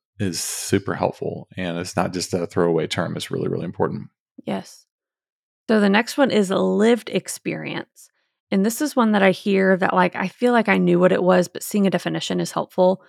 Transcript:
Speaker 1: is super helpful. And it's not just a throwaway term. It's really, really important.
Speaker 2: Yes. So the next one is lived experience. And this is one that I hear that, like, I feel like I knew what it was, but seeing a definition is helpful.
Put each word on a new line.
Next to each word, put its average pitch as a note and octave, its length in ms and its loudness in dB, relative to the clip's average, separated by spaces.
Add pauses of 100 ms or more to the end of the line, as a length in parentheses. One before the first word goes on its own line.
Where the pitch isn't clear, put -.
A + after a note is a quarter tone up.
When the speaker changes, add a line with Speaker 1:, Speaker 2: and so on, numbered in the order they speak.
(200)
Speaker 1:
is F#2 220 -4
super - 540 -2
helpful. E2+ 520 -6 (100)
And F2 200 -6
it's F2+ 180 -8
not F2+ 180 -2
just F2+ 200 -6
a F2 140 -4
throwaway E2 400 0
term. E2+ 280 -4
It's - 160 -10
really, F2 160 -4
really F2 180 -4
important. - 440 -6 (360)
Speaker 2:
Yes. F#3+ 400 -10 (840)
So A3 100 2
the G3+ 100 4
next G#3+ 280 0
one C#4 140 4
is G3+ 180 2
lived F#3+ 600 2
experience. - 1000 -8 (420)
And G3 140 2
this A#3 160 -2
is D4+ 140 -2
one A3+ 160 4
that G3+ 120 4
I F#3+ 80 6
hear F#3+ 460 2
that, F#3 160 0
like, F3+ 220 2
I F#3+ 140 -4
feel A#3+ 240 0
like A3+ 160 2
I F#3+ 80 4
knew F3 220 4
what F3+ 120 6
it F#3+ 100 0
was, F3+ 280 4
but - 140 -14
seeing G3+ 220 0
a G3 60 4
definition F3 480 -4
is E3+ 140 -4
helpful. F#3 560 0